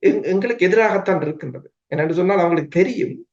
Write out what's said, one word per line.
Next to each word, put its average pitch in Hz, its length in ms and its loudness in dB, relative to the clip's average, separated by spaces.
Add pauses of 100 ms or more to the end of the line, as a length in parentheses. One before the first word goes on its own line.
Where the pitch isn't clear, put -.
எங்-, - 160 2
எங்களுக்கு 196 460 0
எதிராகத்தான் 196 540 2
இருக்கின்றது. 151 500 -10 (140)
என்னென்று 156 280 -2
சொன்னால் 185 240 2
அவங்களுக்கு 170 420 0
தெரியும், - 520 -2